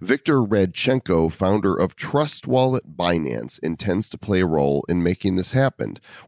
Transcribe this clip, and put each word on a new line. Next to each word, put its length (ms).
Victor 420
Radchenko, 880
founder 420
of 220
Trust 500
Wallet 500
Binance, 640
intends 480
to 100
play 220
a 60
role 420
in 140
making 340
this 160
happen. 460